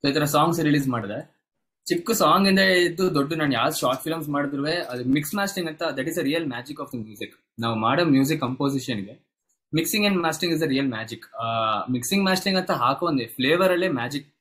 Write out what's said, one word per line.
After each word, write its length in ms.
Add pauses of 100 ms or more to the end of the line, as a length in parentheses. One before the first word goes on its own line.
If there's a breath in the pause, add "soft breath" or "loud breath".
So 60
ಈ 40
ತರ 100
songs 360
release 280
ಮಾಡಿದೆ. 460 (520)
ಚಿಕ್ಕ 240
song 380
ಇಂದ 100
ಇದ್ದು 560
ದೊಡ್ಡ, 200
ನಾನ್ 180
ಯಾವ 180
short 320
films 260
ಮಾಡಿದ್ರು 380
ಅದು 380
mix 300
mastering 360
ಅಂತ, 120
that 280
is 100
a 60
real 180
magic 360
of 160
the 20
music. 320 (280)
ನಾವು 180
ಮಾಡೋ 280
music 360
composition 600
ಗೆ 280 (460)
mixing 340
and 180
mastering 300
is 120
the 100
real 180
magic. 400
ಆ, 420 (120)
mixing 340
mastering 360
ಅಂತ 100
ಹಾಕೋ 360
ಒಂದೇ 200
flavor 460
ಅಲ್ಲೇ 160
magic 520